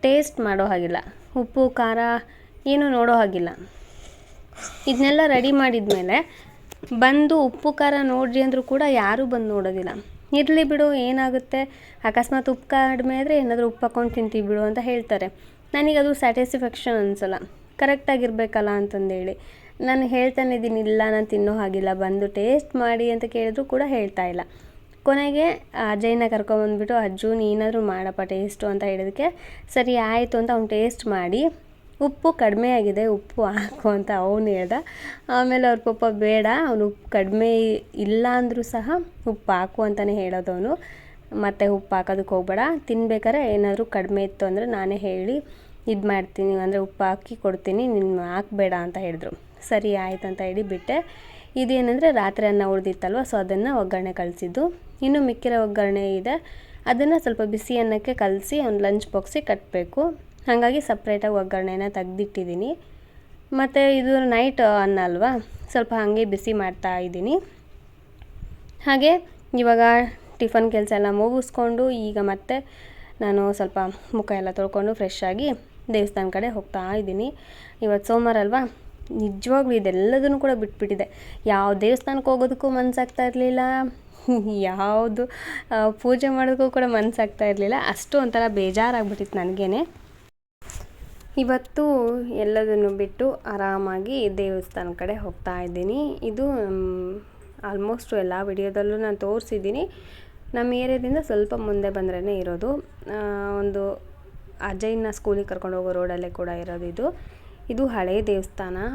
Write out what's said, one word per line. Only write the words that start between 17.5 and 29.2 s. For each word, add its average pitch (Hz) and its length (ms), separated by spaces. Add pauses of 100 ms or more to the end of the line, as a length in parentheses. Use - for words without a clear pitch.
ಕರೆಕ್ಟಾಗಿರ್ಬೇಕಲ್ಲ 240 920
ಅಂತಂದೇಳಿ. 196 680 (440)
ನಾನು 262 260
ಹೇಳ್ತಾನೆ 254 480
ಇದ್ದೀನಿ, 226 240
"ಇಲ್ಲ, 214 220 (100)
ನಾನು 214 140
ತಿನ್ನೋ 208 280
ಹಾಗಿಲ್ಲ, 196 400
ಬಂದು 196 340
ಟೇಸ್ಟ್ 240 480
ಮಾಡಿ" 233 360
ಅಂತ 233 140
ಕೇಳಿದ್ರು 226 400
ಕೂಡ 262 200
ಹೇಳ್ತಾ 208 400
ಇಲ್ಲ. 180 160 (640)
ಕೊನೆಗೆ 285 460 (420)
ಅಜಯ್ನ 233 380
ಕರ್ಕೊಂಬಂದ್ಬಿಟ್ಟು, 214 680
"ಅಜ್ಜು, 214 380
ನೀನಾದರೂ 220 480
ಮಾಡಪ್ಪ 190 400
ಟೇಸ್ಟು" 196 460
ಅಂತ 202 160
ಹೇಳಿದಕ್ಕೆ, 196 540 (360)